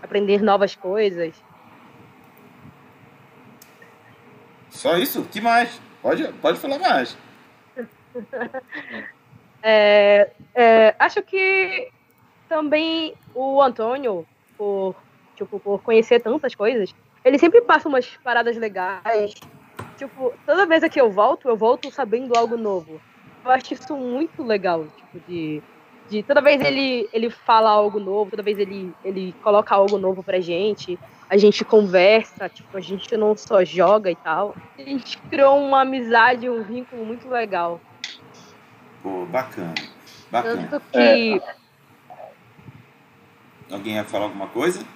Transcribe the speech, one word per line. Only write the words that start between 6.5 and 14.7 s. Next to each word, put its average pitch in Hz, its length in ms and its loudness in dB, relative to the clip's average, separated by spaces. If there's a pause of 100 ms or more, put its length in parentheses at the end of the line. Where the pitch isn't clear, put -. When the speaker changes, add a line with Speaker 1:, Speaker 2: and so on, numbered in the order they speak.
Speaker 2:
falar 277 180 -6
mais. 220 400 -2 (960)
Speaker 1:
<laughs> 247 480 -12 (1000)
É, 208 680 6 (240)
é, 226 440 6
acho 349 220 2
que 381 680 -2 (640)
também 311 640 -2 (200)
o 269 280 0
Antônio, 233 640 -2 (320)
por, 196 380 -4 (400)